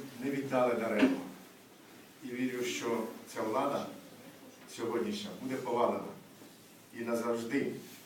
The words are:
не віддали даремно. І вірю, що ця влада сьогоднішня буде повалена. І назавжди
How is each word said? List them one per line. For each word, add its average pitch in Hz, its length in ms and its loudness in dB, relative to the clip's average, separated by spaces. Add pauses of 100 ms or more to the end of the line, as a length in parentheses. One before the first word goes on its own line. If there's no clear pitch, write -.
(240)
не 139 60 2
віддали 127 440 4
даремно. 110 460 6 (1040)
І - 20 -6
вірю, 123 380 0
що 117 400 0 (300)
ця - 80 -2
влада 135 440 2 (920)
сьогоднішня - 540 0 (120)
буде 131 140 -2
повалена. - 480 4 (960)
І - 20 -2
назавжди 117 720 0 (340)